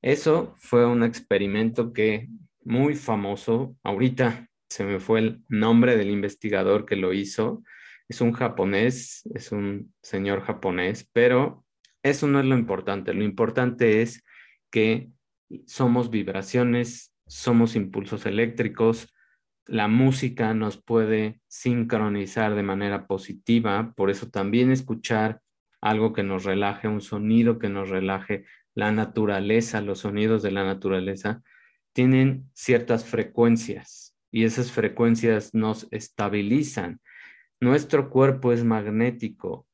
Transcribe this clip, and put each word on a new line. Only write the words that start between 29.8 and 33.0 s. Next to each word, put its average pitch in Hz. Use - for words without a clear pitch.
los 101
sonidos 107
de 101
la 98
naturaleza, 95
tienen 131
ciertas 117